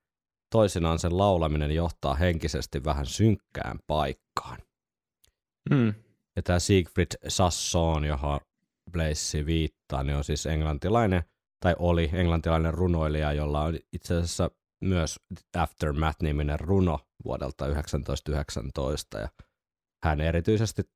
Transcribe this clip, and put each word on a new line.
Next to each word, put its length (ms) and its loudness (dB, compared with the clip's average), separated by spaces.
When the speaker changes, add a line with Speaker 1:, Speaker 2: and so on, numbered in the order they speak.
Speaker 1:
Toisinaan 480 4
sen 180 0
laulaminen 540 2
johtaa 440 -2
henkisesti 680 -2
vähän 220 -2
synkkään 800 0
paikkaan. 720 -4
Speaker 2:
Hmm. 240 4
Speaker 1:
Ja 80 -4
tää 160 2
Siegfried 520 2
Sassoon, 800 0
johon 340 -2
Blaze 540 -2
viittaa, 580 -2
niin 140 -2
on 60 -2
siis 220 -4
englantilainen, 800 2
tai 160 4
oli 340 2
englantilainen 600 2
runoilija, 600 0
jolla 300 -2
on 160 -4
itse 240 -4
asiassa 340 -2
myös 360 0
Aftermath-niminen 1000 -2
runo 400 2
vuodelta 440 -6
yhdeksäntoista 640 -4
yhdeksäntoista, 880 -6
ja 100 -8
hän 180 0
erityisesti 600 0